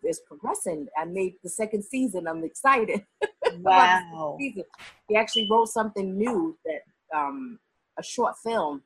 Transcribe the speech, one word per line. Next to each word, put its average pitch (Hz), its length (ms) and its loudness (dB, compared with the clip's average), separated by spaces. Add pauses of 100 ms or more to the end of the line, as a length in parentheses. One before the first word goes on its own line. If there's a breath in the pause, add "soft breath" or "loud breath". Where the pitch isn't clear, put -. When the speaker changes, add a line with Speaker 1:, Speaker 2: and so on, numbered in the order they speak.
Speaker 1:
is - 240 -2
progressing. 226 600 -8 (100)
I 160 80 -4
made 185 380 -4
the 180 60 -10
second 214 360 -4
season. 202 420 -2
I'm 165 160 -4
excited 240 720 2
<laughs> - 80 -6
about 415 100 -2 (120)
the - 80 2
second 175 120 -14
Speaker 2:
Wow. 180 760 6
Speaker 1:
season. 220 240 -8 (440 loud breath)
He 214 80 2
actually 220 340 2
wrote 226 200 4
something 202 480 -4
new 196 480 0
that, 156 160 -6 (360)
um, 135 420 -6 (380)
a - 60 -10
short - 340 -4
film 165 480 -4